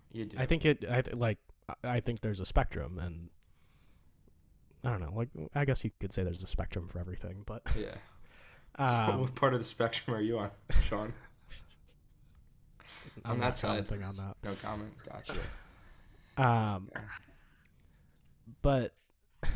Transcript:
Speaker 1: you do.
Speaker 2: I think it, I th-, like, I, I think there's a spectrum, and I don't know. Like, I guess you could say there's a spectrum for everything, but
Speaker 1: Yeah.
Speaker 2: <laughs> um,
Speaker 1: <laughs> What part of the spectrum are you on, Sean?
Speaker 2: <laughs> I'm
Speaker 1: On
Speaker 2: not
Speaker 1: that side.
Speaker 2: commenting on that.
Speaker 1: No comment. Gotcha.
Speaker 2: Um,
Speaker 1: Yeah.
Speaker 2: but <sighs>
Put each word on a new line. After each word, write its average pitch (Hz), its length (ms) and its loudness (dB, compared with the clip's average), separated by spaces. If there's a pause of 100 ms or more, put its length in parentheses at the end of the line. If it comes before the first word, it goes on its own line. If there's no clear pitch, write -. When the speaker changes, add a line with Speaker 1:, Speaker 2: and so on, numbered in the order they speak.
(120)
Speaker 1:
you 113 120 -6
do. - 140 -10
Speaker 2:
I 131 80 0
think 165 180 4
it, 151 260 4
I 127 120 4
th-, - 140 -4
like, 113 220 0 (460)
I, 123 120 0
I 120 40 2
think 117 220 -4
there's 104 180 -2
a 92 60 -4
spectrum, - 520 0
and 87 300 -8 (1500)
I 127 80 -2
don't 101 100 -2
know. 82 140 -6
Like, 120 140 -4 (260)
I 143 100 2
guess 135 200 2
you 107 160 -2
could 95 120 -6
say 92 120 0
there's 87 180 -4
a 90 60 -10
spectrum 90 400 -4
for 87 100 -8
everything, 92 480 -8
but 107 160 -10 (160)
Speaker 1:
Yeah. 104 160 -4 (840)
Speaker 2:
<laughs> 120 340 4
um, 127 100 2
Speaker 1:
<laughs> - 0 -
What 127 160 -2
part 135 160 4
of 123 80 2
the 110 40 -4
spectrum - 520 0
are 107 40 0
you 113 200 0
on, 104 100 -4 (320)
Sean? 107 360 0
Speaker 2:
<laughs> - 40 -20 (2000)
I'm 110 80 -2
Speaker 1:
On 123 60 0
Speaker 2:
not 123 100 4
Speaker 1:
that 123 100 0
side. 107 100 -2 (200)
Speaker 2:
commenting 101 140 -2
on 98 140 -6
that. 98 260 -8
Speaker 1:
No 101 120 -4
comment. 107 380 -8 (140)
Gotcha. - 280 -10 (1000)
Speaker 2:
Um, 110 580 4
Speaker 1:
Yeah. - 60 -8 (1600)
Speaker 2:
but 131 320 4 (480)
<sighs> - 140 4